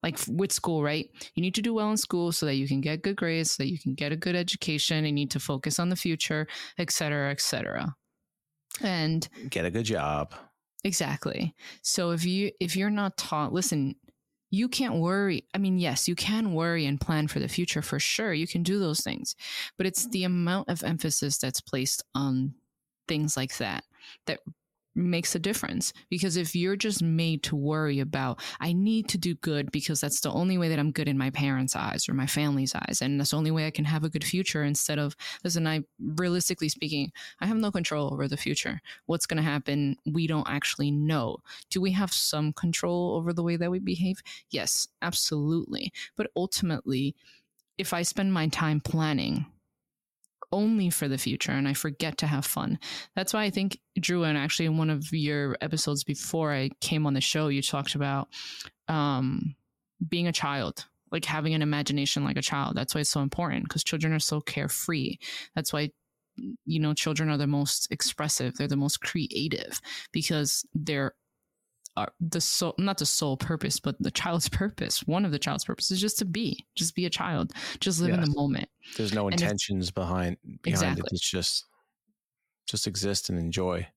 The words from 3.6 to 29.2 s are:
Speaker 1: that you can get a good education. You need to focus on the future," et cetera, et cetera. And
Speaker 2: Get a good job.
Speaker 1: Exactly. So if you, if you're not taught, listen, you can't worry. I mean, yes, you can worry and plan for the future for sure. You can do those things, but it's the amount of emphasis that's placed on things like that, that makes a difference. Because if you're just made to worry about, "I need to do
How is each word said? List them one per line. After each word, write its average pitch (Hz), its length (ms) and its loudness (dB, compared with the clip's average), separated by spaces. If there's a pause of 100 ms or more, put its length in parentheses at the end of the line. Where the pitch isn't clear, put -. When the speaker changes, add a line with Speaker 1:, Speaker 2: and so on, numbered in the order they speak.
Speaker 1:
that 135 80 0
you 170 80 -2
can - 160 0
get 147 180 -2
a 156 40 -2
good 180 180 0
education. 160 720 0
You 151 80 2
need 143 180 0
to 143 100 -2
focus 143 380 -2
on 175 100 0
the 185 80 0
future," 156 500 -2 (300)
et 170 140 -2
cetera, 147 400 0
et 139 100 -4
cetera. - 540 -2 (880)
And 160 460 2 (220)
Speaker 2:
Get 82 160 -2
a 87 60 0
good 110 140 0
job. 73 480 0 (500)
Speaker 1:
Exactly. 160 720 -2 (260)
So 175 300 0
if 165 140 0
you, 185 340 2
if 175 160 -2
you're 196 140 2
not 202 280 0
taught, 151 360 -2
listen, 151 420 0 (560)
you 220 180 2
can't 254 320 0
worry. 185 520 2
I - 40 -2
mean, 190 220 4
yes, 147 280 2
you 175 80 0
can 208 380 0
worry 165 320 2
and 139 160 0
plan 156 260 2
for 147 120 0
the 135 100 0
future 170 320 0
for 147 180 -2
sure. 208 340 0
You 160 140 0
can 170 160 0
do 190 160 2
those 165 220 2
things, - 340 -4 (420)
but 180 80 0
it's 190 240 0
the 196 140 0
amount 180 460 2
of 170 140 0
emphasis 147 540 0
that's - 240 -2
placed - 420 -2 (120)
on 135 380 2 (540)
things 151 280 0
like 131 220 -4
that, 95 280 -4 (420)
that 156 120 -2 (560)
makes 175 400 0
a 170 40 0
difference. - 540 -2 (160)
Because 180 280 0
if 170 180 -2
you're 180 200 2
just 202 280 0
made 165 400 2
to - 120 -2
worry 147 440 2
about, 135 420 -2 (180)
"I 170 140 0
need 214 360 4
to - 100 0
do 170 160 0